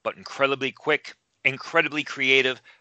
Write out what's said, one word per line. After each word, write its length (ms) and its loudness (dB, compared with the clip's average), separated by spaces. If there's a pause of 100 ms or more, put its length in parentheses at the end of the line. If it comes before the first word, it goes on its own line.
but 140 -6
incredibly 560 -2
quick, 400 -2 (320)
incredibly 580 -2
creative, 560 2 (220)